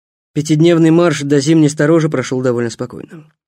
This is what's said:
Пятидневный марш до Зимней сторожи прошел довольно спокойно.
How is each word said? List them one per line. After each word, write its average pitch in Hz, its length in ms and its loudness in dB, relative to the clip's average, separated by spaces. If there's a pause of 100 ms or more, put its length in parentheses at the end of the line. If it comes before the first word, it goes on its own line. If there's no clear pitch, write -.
(320)
Пятидневный 160 580 2
марш 160 300 2
до 143 180 -2
Зимней 151 300 2
сторожи 156 400 0
прошел 131 340 -6
довольно 120 280 -2
спокойно. 135 600 -16 (180)